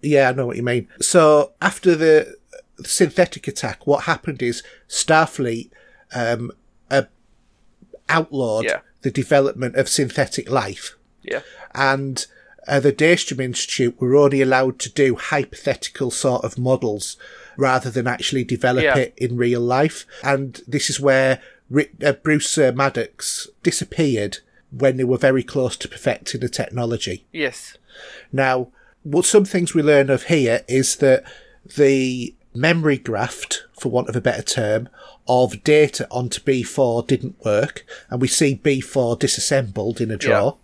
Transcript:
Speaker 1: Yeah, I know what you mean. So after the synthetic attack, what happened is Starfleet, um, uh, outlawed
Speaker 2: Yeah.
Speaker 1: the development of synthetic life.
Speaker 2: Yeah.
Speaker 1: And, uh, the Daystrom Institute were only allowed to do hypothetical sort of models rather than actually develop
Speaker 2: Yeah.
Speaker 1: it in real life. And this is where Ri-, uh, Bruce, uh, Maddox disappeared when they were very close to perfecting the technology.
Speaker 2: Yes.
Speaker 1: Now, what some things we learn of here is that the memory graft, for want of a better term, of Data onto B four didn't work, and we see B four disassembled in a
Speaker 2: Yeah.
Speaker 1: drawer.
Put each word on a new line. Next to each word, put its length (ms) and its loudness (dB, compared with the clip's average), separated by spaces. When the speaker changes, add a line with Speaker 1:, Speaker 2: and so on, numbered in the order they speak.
Speaker 1:
Yeah, 280 4
I 40 -2
know 120 -4
what 120 -8
you 60 -6
mean. 240 -2
So 600 4
after 340 2
the 400 4
synthetic 640 0
attack, 400 -8
what 160 2
happened 400 -4
is 180 -4
Starfleet, 840 0
um, 380 -4
uh, 120 2
outlawed 560 -2
Speaker 2:
Yeah. 140 -2
Speaker 1:
the 100 -2
development 640 0
of 140 0
synthetic 600 -2
life. 460 -6
Speaker 2:
Yeah. 180 -8
Speaker 1:
And, 520 -2
uh, 120 0
the 140 2
Daystrom 480 0
Institute 580 -2
were 160 2
only 260 6
allowed 380 2
to 120 -10
do 240 2
hypothetical 960 -4
sort 320 -2
of 140 -8
models 600 -2
rather 320 0
than 180 -4
actually 360 -4
develop 400 0
Speaker 2:
Yeah. 140 4
Speaker 1:
it 200 -2
in 200 -4
real 240 0
life. 440 0
And 440 -4
this 220 -4
is 100 -6
where 420 2
Ri-, 200 0
uh, 80 2
Bruce, 440 0
uh, 180 4
Maddox 720 -4
disappeared 760 -2
when 280 2
they 80 0
were 120 2
very 260 2
close 340 -4
to 100 -12
perfecting 540 -6
the 80 -4
technology. 840 -6
Speaker 2:
Yes. 460 -8
Speaker 1:
Now, 380 0
what 220 0
some 200 6
things 280 -2
we 80 2
learn 280 4
of 140 2
here 440 2
is 300 0
that 260 4
the 580 2
memory 440 2
graft, 760 -6
for 180 -6
want 200 -2
of 60 -4
a 60 -2
better 200 -2
term, 480 -2
of 340 2
Data 480 4
onto 300 -6
B 220 0
four 400 0
didn't 420 -4
work, 400 -2
and 120 -4
we 60 0
see 280 2
B 260 0
four 340 0
disassembled 880 -2
in 80 -4
a 40 -4
Speaker 2:
Yeah. 40 -6
Speaker 1:
drawer. 460 0